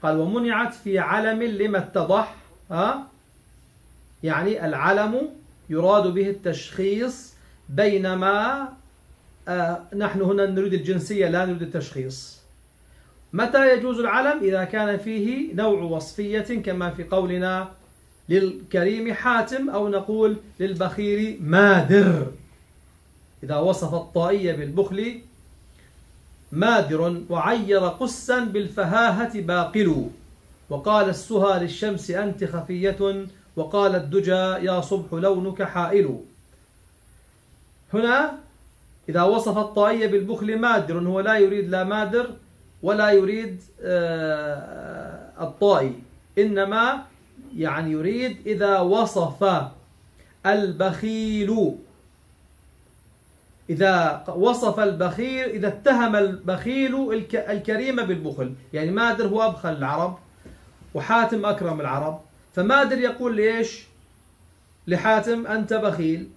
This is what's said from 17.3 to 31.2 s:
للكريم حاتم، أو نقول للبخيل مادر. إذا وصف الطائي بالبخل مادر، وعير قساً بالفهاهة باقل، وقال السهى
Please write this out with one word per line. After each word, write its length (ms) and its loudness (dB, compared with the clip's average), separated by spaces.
للكريم 840 0
حاتم، 560 0
أو 200 -2
نقول 480 0
للبخيل 840 -2
مادر. 880 6
إذا 120 -6
وصف 380 0
الطائي 600 0
بالبخل 680 -4
مادر، 800 2
وعير 500 2
قساً 600 -2
بالفهاهة 1040 0
باقل، 680 0
وقال 400 2
السهى 500 0